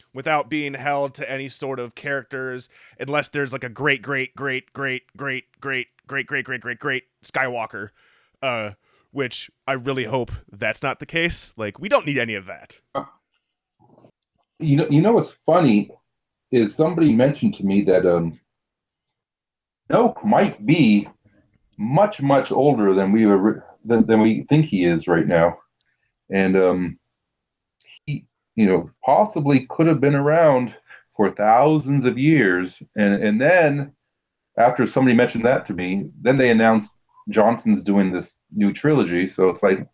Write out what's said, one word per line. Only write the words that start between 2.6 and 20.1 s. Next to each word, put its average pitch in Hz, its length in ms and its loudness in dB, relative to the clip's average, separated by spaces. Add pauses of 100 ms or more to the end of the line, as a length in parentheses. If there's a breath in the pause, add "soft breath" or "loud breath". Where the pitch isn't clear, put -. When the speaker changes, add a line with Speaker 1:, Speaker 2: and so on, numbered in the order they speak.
Speaker 1:
unless 139 300 -6
there's, 139 240 -6
like, 135 100 -10
a 127 60 -10
great, 135 320 -4
great, 131 340 -8
great, 135 380 -10
great, 131 300 -10 (140)
great, 131 280 -10 (140)
great, 131 280 -8 (200)
great, 135 200 -8
great, 139 180 -6
great, 127 160 -10
great, 120 180 -12
great 131 240 -6 (200)
Skywalker, 117 680 -8 (520)
uh, 117 300 -6 (400)
which 131 380 -8 (180)
I 135 60 -2
really 131 320 -6
hope 120 260 -6 (200)
that's 110 320 -8
not 131 160 -6
the 147 60 -18
case. 170 520 -6
Like, 104 220 -10
we 160 100 -12
don't 240 160 0
need 143 120 -4
any 113 180 -4
of 95 100 -12
that. - 360 -20 (120)
Speaker 2:
Uh, - 120 -10 (1500)
you 147 160 0
know, 156 140 2
you 143 120 4
know 214 120 4
what's - 320 0
funny 135 460 2 (600)
is 113 240 0
somebody 160 380 2
mentioned 123 420 0
to 98 100 -6
me 98 180 0
that, 90 220 2
um, 85 340 -2 (1500)
Snoke 220 340 2